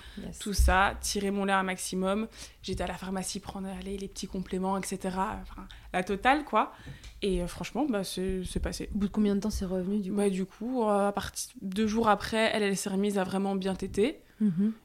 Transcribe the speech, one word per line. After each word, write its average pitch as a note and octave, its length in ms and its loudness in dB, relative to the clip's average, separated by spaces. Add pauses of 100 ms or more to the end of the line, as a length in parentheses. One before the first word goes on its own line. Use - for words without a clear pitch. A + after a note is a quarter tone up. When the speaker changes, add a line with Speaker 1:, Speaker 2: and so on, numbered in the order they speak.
(160)
Speaker 1:
Yes. - 220 -10
Speaker 2:
tout G#3 140 -6
ça, F#3 480 6
tirer G3+ 320 0
mon G3+ 120 0
lait G3 80 2
un F#3+ 120 4
maximum. F#3+ 640 0 (340)
J'étais G3 220 -4
à - 20 -2
la F3+ 80 -4
pharmacie F#3+ 460 -6
prendre, F#3+ 260 -8 (140)
allez, G3 180 -6
les G3 80 -8
petits - 220 -8
compléments, F#3+ 500 -2
et F#3 80 -4
cetera. F#3+ 560 -4
Enfin, - 240 -14 (260)
la F#3 120 0
totale, B3+ 400 2
quoi. A3+ 280 2 (480)
Et, F#3 220 0
euh, F3 60 -2
franchement, G#3 400 -4
bah, G3+ 160 0
c'est, F#3 400 -2
c'est F3+ 160 -4
passé. - 340 -4
Speaker 1:
Au G#3+ 40 0
bout G3 100 2
de - 40 -12
combien G#3 220 4
de G3+ 60 2
temps G#3 100 0
c'est F#3+ 140 -2
revenu, F#3 340 0
du F#3 120 -2
coup ? G3+ 80 0
Speaker 2:
Bah, G3+ 120 4
du F#3+ 160 0
coup, A#3+ 380 -2
euh, G3+ 240 4
à G3+ 40 0
partir, - 380 -6 (120)
deux G3 260 0
jours A3 200 2
après, A3 460 4
elle, G#3+ 80 2
elle G3 140 2
s'est F#3+ 140 -2
remise G3 280 2
à F#3 60 4
vraiment G3 320 0
bien F#3+ 180 0
téter. G3 460 0 (200)
Speaker 1:
Mhm. G#3 320 4 (120)